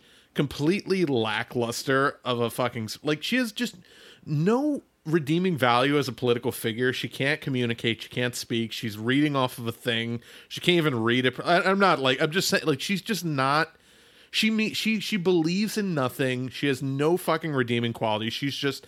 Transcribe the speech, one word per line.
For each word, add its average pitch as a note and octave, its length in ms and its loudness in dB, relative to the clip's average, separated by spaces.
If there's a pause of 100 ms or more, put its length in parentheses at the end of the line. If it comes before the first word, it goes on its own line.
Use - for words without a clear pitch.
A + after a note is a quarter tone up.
(360)
completely F3 680 0
lackluster A#2+ 1200 0
of B2 160 -2
a A#2 100 0
fucking A#2+ 360 -2
s-, - 180 -10
like, D3+ 200 -2
she - 140 -2
has A#3+ 140 -2
just - 240 -6 (500)
no A3+ 560 0 (240)
redeeming E3 500 0
value B2+ 440 4
as C3 80 0
a C3 40 -4
political A#2+ 400 0
figure. A#2+ 400 -2
She B2 160 -6
can't C#3+ 320 -2
communicate. A#2+ 600 -2
She - 80 -14
can't B2 260 -2
speak. A2+ 360 -4
She's G#2+ 260 -8
reading C#3 380 2
off B2+ 220 0
of A#2 100 -8
a A#2 40 -2
thing. A#2 480 -4 (300)
She - 100 -12
can't F3 180 2
even C#3+ 260 2
read B2 220 2
it. C3 180 0
I, E3+ 180 4
I'm F#3+ 180 2
not, F3 200 4
like, C3 220 2
I'm D#3+ 100 2
just F3 180 0
saying, G3 160 0
like, C#3+ 160 0
she's G3 220 -4
just F#3+ 200 -4
not, D3 520 0 (560)
she - 180 2
me-, G#3+ 240 0
she, A3 260 0
she G#3 180 -2
believes F3+ 600 2
in G3 160 0
nothing. B2+ 560 0
She - 180 -4
has C3+ 140 0
no C#3+ 360 2
fucking D#3+ 360 -2
redeeming A#2+ 400 2
quality. A2 380 0
She's C#3 240 -4
just - 320 -4